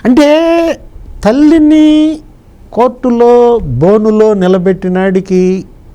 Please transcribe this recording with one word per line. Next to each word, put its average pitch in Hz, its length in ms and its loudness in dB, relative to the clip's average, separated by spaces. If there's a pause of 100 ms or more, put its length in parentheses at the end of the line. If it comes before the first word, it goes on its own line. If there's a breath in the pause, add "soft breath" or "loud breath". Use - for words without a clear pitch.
అంటే 269 220 2 (1000)
తల్లిని 302 960 2 (540)
కోర్టులో 240 840 0
బోనులో 214 760 0
నిలబెట్టినాడికి 185 1300 -2 (300)